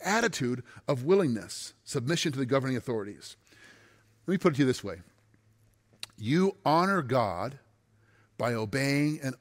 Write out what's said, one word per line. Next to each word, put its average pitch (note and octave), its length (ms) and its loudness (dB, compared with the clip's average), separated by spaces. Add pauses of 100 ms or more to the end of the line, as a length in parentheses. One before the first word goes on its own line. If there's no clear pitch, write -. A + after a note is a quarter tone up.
attitude C3+ 600 0 (260)
of B2+ 160 0
willingness, C3+ 720 0 (100)
submission D3 480 -2
to B2+ 60 -6
the C3+ 80 -2
governing C3 300 0
authorities. G#2 600 -8 (880)
Let E3+ 60 -2
me F#3+ 60 2
put F3 160 2
it - 20 -8
to C#3+ 60 4
you C3+ 40 4
this B2+ 160 0
way. F2+ 200 -10 (1120)
You E3 480 2
honor F3 380 4
God A#2 560 -2 (800)
by A#2+ 160 0
obeying C#3 680 0
and C3 180 -6